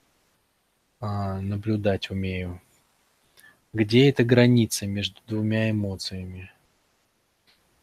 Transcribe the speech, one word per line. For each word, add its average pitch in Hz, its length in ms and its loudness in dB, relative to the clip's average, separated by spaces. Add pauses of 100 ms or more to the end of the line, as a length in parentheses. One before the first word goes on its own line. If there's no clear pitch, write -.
(1000)
А, 101 420 -4
наблюдать 101 680 -2
умею. 92 520 -6 (1120)
Где 113 340 4
эта 131 160 2
граница 120 600 4
между 98 400 -6
двумя 110 440 -2
эмоциями? 92 800 -8 (1300)